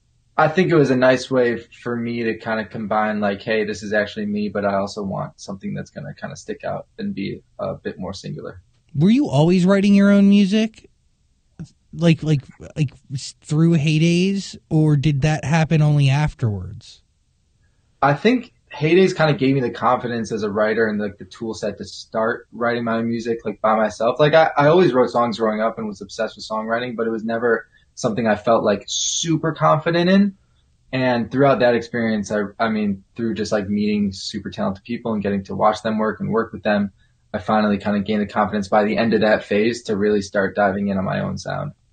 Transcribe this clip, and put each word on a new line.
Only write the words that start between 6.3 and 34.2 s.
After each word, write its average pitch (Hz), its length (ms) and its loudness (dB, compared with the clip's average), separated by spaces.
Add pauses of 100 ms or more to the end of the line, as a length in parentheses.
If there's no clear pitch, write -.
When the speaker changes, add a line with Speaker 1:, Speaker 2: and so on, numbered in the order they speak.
Speaker 1:
stick - 260 -12
out - 240 -8 (100)
and 101 160 -6
be 98 300 -8 (160)
a 95 140 -6
bit - 260 -10
more 92 140 -8
singular." 95 480 -12 (340)
Speaker 2:
Were 156 140 4
you 262 180 2
always 175 380 4
writing 196 300 4
your 202 160 6
own 202 180 6
music? 208 600 2 (1040)
Like, 160 320 4
like, 151 200 0 (340)
like, 143 160 -2 (200)
s-, - 280 -10
through 165 340 2
Heydays, 170 800 2 (140)
or 156 260 4
did 143 280 2
that 156 200 0
happen 160 380 2
only 147 280 4
afterwards? 104 920 -4 (960)
Speaker 1:
I 143 120 4
think 233 400 0 (200)
Heydays 180 400 4
kinda 156 200 2
gave 131 220 2
me 139 40 0
the 120 120 -2
confidence 117 600 -2
as 107 120 -4
a 107 60 -2
writer 107 380 0
and, 104 140 -4
like, 101 160 -6
the 101 80 -18
tool 110 280 -10
set 104 260 -8
to 104 40 -12
start 113 720 -6
writing 117 320 -2
my 113 100 -2
own 117 140 -2
music, 113 340 -4
like, 104 160 -8
by 110 160 2
myself. 110 460 0
Like, 151 120 6
I, 160 220 6
I 143 120 4
always 165 260 6
wrote 123 160 4
songs 117 280 0
growing 110 220 0
up 113 180 -2
and 110 80 -8
was 104 140 -10
obsessed 104 380 -8
with 101 100 -16
songwriting, 113 480 -4
but 113 120 -4
it 113 40 -2
was 110 140 -6
never 113 420 -2 (280)
something 113 300 -4
I 107 120 2
felt, 113 260 2
like, 101 240 0
super 160 640 -2
confident 160 580 0
in. 196 280 4 (560)
And 123 360 0
throughout 131 300 4
that 120 160 4
experience, 110 560 -4
I, 104 120 0 (140)
I 113 120 0
mean, 104 340 -2 (140)
through 117 160 -4
just, 101 180 -4
like, 101 160 -2
meeting 104 460 0
super - 360 -10